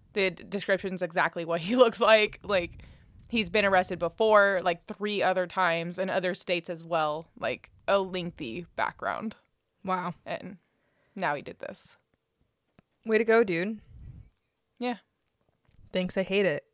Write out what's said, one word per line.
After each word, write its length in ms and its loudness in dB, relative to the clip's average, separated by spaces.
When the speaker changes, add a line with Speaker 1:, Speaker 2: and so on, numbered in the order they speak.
Speaker 1:
The 180 0
d-, 160 -12
description's 540 -2
exactly 440 -2
what 160 -2
he 140 -2
<laughs> 80 10
looks 160 2
like. 440 4
Like, 360 -2
he's 220 -2
been 160 2
arrested 340 2
before, 640 4
like, 240 -2
three 340 -4
other 260 2
times 520 -2
in 100 -4
other 240 -2
states 360 -6
as 140 -10
well. 440 -2
Like, 320 -6
a 100 4
lengthy 640 -8
background. 580 -4
Speaker 2:
Wow. 300 -4
Speaker 1:
And 320 -10
now 200 -2
he 60 -8
did 180 -16
this. 380 -14
Speaker 2:
Way 120 2
to 80 2
go, 180 6
dude. 360 -4
Speaker 1:
Yeah. 180 -4
Speaker 2:
Thanks, 240 -2
I 60 2
hate 220 0
it. 280 -2